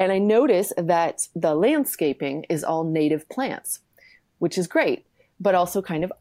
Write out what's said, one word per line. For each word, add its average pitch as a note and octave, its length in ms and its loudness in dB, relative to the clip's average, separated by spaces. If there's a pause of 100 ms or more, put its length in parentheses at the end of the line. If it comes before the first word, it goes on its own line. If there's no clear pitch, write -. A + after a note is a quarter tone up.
and F#3+ 100 2
I F#3+ 80 2
notice G#3 580 4
that E3+ 600 0
the D#3+ 180 0
landscaping D#3+ 920 0
is D3+ 160 -2
all D#3+ 180 -2
native D#3 460 0
plants, - 520 -8 (580)
which E3+ 180 -2
is F3+ 120 -2
great, A#3 360 0 (360)
but F#3+ 140 2
also F3+ 280 0
kind D#3+ 220 -4
of F#3 160 -6